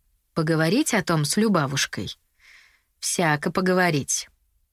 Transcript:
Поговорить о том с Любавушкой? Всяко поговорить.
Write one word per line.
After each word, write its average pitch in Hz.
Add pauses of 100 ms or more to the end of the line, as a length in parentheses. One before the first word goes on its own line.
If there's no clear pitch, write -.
(340)
Поговорить 165
о 202
том 156
с -
Любавушкой? 143 (800)
Всяко 160
поговорить. 180 (440)